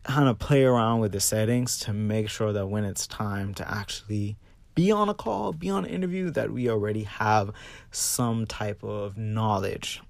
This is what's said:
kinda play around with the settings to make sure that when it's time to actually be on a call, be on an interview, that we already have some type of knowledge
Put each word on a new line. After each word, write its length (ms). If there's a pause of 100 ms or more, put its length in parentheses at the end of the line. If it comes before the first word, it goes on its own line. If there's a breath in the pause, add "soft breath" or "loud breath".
kinda 300
play 320
around 340
with 140
the 80
settings 580
to 140
make 360
sure 220
that 160
when 160
it's 240
time 460
to 180
actually 640 (400 soft breath)
be 160
on 160
a 60
call, 400
be 160
on 160
an 40
interview, 400
that 220
we 180
already 340
have 500 (360 loud breath)
some 560
type 380
of 340
knowledge 920